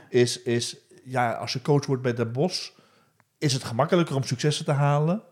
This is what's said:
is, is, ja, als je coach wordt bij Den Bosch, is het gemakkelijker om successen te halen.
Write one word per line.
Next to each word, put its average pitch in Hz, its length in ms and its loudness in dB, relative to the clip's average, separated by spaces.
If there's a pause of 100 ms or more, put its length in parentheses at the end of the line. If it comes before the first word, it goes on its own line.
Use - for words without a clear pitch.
is, 120 340 2
is, 120 340 -4 (280)
ja, 123 280 -2
als - 200 -6
je 127 100 -6
coach 143 240 2
wordt 131 160 -2
bij 123 120 0
Den 117 180 -2
Bosch, 151 380 -2 (680)
is 147 140 0
het 135 120 -4
gemakkelijker 147 520 2
om 131 60 0
successen 143 420 -2
te 156 80 0
halen. 147 600 2